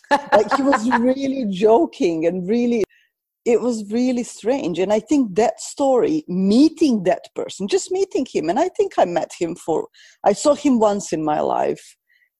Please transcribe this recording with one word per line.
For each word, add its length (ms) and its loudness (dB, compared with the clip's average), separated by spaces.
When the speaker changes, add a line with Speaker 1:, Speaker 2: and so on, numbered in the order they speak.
Speaker 1:
Like, 440 2
he 80 0
was 280 2
Speaker 2:
<laughs> 100 2
Speaker 1:
really 480 -2
joking 800 2
and 200 -2
really, 380 0
it 160 2
was 280 -4
really 320 0
strange. 560 -4
And 140 0
I 80 2
think 360 0
that 220 0
story, 720 0
meeting 760 2
that 300 -2
person, 340 -8
just 220 -2
meeting 400 -2
him, 200 -2
and 80 -2
I 100 0
think 300 -2
I 80 4
met 320 -4
him 180 -4
for, 320 -4
I 100 2
saw 200 0
him 240 0
once 320 0
in 140 -4
my 160 -2
life, 560 -4